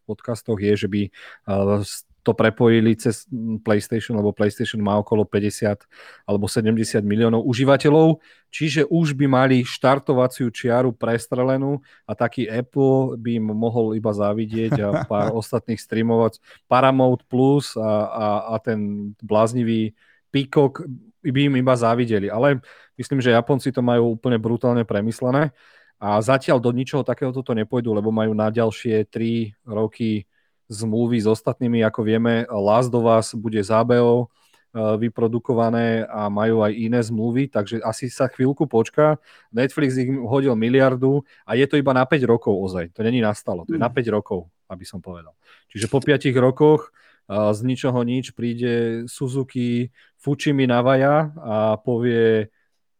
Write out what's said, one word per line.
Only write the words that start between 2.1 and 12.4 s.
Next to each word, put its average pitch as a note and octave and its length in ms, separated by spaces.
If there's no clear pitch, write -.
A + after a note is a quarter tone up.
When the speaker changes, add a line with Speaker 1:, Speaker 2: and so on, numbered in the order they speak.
Speaker 1:
to A#2 80
prepojili A2+ 640
cez, - 320
mm, A2+ 320
PlayStation, A2 560
lebo G#2 160
PlayStation G#2+ 480
má G2+ 160
okolo G#2+ 240
päťdesiat G#2 560
alebo G2+ 240
sedemdesiat A2 560
miliónov A2+ 400
užívateľov, C#3+ 720
čiže D3+ 380
už E3 260
by C#3 160
mali C3 320
štartovaciu B2+ 880
čiaru B2 400
prestrelenú C3 880
a - 160
taký A#2 320